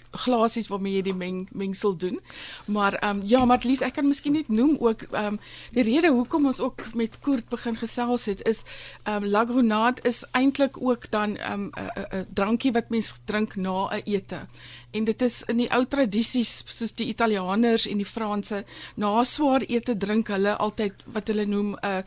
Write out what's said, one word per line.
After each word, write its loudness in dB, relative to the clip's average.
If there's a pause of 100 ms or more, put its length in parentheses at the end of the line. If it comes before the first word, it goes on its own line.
(120)
glasies 2
waarmee -4
jy 0
die -2
meng-, -6
mengsel -2
doen. -4 (460)
Maar, 2
ehm, -2
ja, 6
maar 6
Lies, 2
ek -2
kan 0
miskien 0
net 0
noem 4
ook, 2 (100)
ehm, -2 (360)
die 4
rede 4
hoekom 2
ons 0
ook -4
met -4
Koert -2
begin -4
gesels -2
het, -4
is, 0 (420)
ehm, -2
La 4
Grenade 2
is 2
eintlik 2
ook -2
dan, 0
ehm, -6
'n, -8 (260)
'n, -6
'n -6
drankie 2
wat 0
mens 0 (100)
drink -2
na -2
'n -6
ete. -4 (460)
En -2
dit 0
is 2
in 0
die 0
ou 4
tradisies, 0
soos -6
die -4
Italianers 2
en -4
die -2
Franse, -4 (320)
na 2
swaar 4
ete 0
drink 0
hulle 0
altyd -2 (200)
wat -6
hulle 0
noem -2
'n -4